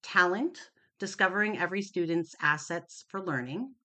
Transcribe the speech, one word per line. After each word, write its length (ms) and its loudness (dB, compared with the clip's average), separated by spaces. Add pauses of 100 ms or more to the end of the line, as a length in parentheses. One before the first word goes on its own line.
Talent, 560 2 (420)
discovering 580 2
every 240 0
student's 600 0
assets 680 -2
for 120 -6
learning. 520 -4 (120)